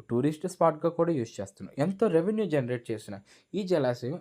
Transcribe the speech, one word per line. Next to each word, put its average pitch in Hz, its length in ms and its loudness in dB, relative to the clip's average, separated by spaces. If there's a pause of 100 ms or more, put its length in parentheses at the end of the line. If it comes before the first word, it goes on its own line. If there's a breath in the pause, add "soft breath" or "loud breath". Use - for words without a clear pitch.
టూరిస్ట్ 143 420 0
స్పాట్‌గా 165 420 2
కూడా 170 220 2
యూజ్ 127 220 -2
చేస్తున్నాం. - 440 -12
ఎంతో 190 300 0
రెవెన్యూ 202 380 2
జనరేట్ 123 420 0
చేసిన 107 280 -6 (380 soft breath)
ఈ - 100 -2
జలాశయం 143 580 0